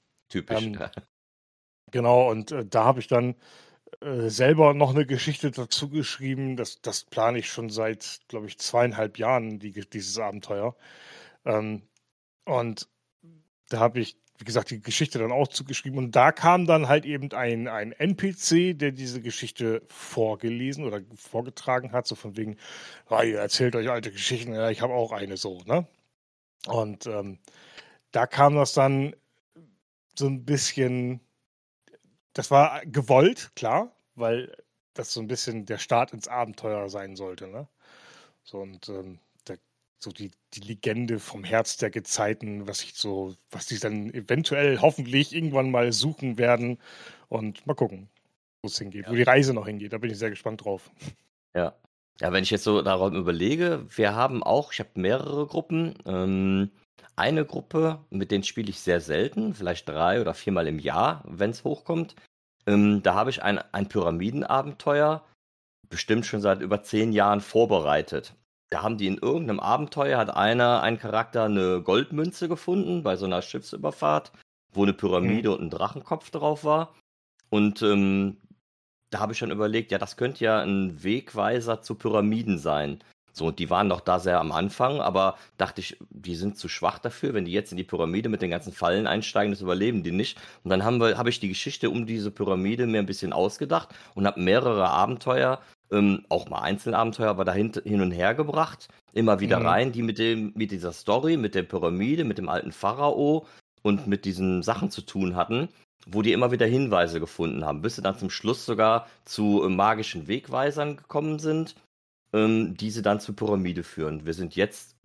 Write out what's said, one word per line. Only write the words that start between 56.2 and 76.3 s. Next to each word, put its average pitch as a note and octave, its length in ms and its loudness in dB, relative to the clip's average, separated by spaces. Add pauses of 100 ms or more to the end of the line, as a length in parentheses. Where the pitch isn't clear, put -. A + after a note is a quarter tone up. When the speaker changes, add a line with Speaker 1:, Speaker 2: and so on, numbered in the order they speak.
Speaker 1:
eine D3 300 2
Gruppe, D#3 640 -2
mit F#2+ 220 -4
denen G2 100 2
spiele G#2 280 -6
ich - 100 -10
sehr F2 200 2
selten, A#2+ 540 -2
vielleicht F2+ 340 -6
drei E2+ 320 2
oder E2 140 -2
viermal F2 320 0
im D#2 140 -4
Jahr, G#2 480 0
wenn's G2+ 340 -2
hochkommt. E3 540 -4 (500)
Ähm, G#2 380 6
da F#2 100 6
hab A2 140 2
ich - 160 -4
ein, G2+ 140 2
ein G2+ 300 -6
Pyramidenabenteuer C3+ 1400 0 (640)
bestimmt A2+ 380 -2
schon G#2+ 140 -4
seit G2 200 2
über G2+ 220 -2
zehn A2 300 0
Jahren G#2 280 4
vorbereitet. E2 960 2 (360)
Da D#2 120 -4
haben A2 160 -2
die G2 80 -2
in F#2+ 120 0
irgendeinem C3+ 420 -2
Abenteuer, C#3 580 0
hat G#2+ 120 0
einer, A#2+ 520 4
ein A2+ 160 0
Charakter A2+ 460 -2
eine F#2 380 2
Goldmünze D3+ 640 0
gefunden F3 560 -2
bei F#2+ 120 0
so F#2+ 100 -4
einer F2+ 160 0
Schiffsüberfahrt, - 920 -2 (400)
wo G2 100 2
eine G2+ 100 4
Pyramide G2 580 2
Speaker 2:
Mhm. F#2 40 2
Speaker 1:
und - 80 -4
ein E2 80 -6
Drachenkopf C3+ 600 -6